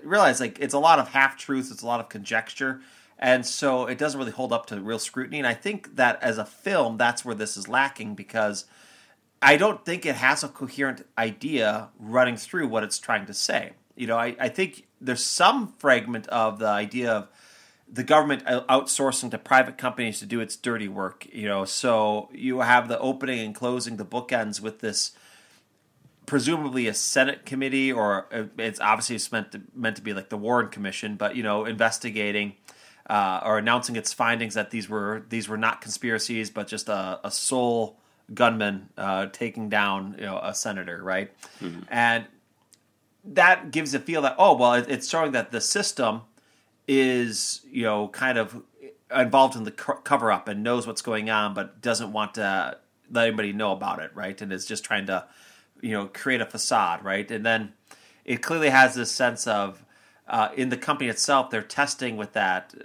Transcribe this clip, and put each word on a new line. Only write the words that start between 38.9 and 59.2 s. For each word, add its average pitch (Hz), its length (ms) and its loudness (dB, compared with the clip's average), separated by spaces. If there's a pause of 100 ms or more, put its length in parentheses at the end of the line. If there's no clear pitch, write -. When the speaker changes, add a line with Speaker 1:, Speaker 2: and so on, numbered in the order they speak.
Speaker 1:
uh, 98 300 -2
taking 110 420 -8
down, 101 480 0
you - 80 -10
know, 95 160 -6
a - 140 -6
senator, 92 480 -6
right? 95 280 -2 (300)
Speaker 2:
Mm-hmm. 87 280 -8
Speaker 1:
And 117 360 2 (960)
that 180 460 4
gives 151 240 -2
a 135 60 0
feel 160 240 -2
that, 131 160 2
oh, 180 160 8
well, 123 180 6
it, 123 160 2
it's 123 180 -4
showing 156 260 0
that 117 180 -2
the 113 100 -4
system 117 600 0 (640)
is, 127 800 2
you 127 140 -4
know, 104 240 0
kind 123 320 0
of 113 240 -4 (520)
involved 226 400 6
in 226 80 -6
the 190 80 -6
co-, - 220 -4
cover-up 113 540 0
and 104 160 -4
knows 120 240 0
what's 110 160 -8
going 110 260 -2
on, 104 240 0
but 98 280 -8
doesn't 113 300 -2
want 107 220 -4
to 95 460 -2 (320)
let 117 160 4
anybody 107 260 -2
know 104 200 0
about 92 280 -6
it, 78 140 -10
right? 95 260 -10
And 101 100 -10
is 95 140 -8
just 104 180 -8
trying 98 220 -2
to, 92 200 -2 (560)
you 117 100 -6
know, 101 160 -4
create 127 340 -2
a 110 40 -4
facade, 98 580 0
right? 101 260 -4
And 110 160 -6
then 110 280 0 (500)
it 123 180 -4
clearly 160 280 0
has 131 260 8
this 120 160 -4
sense 120 340 0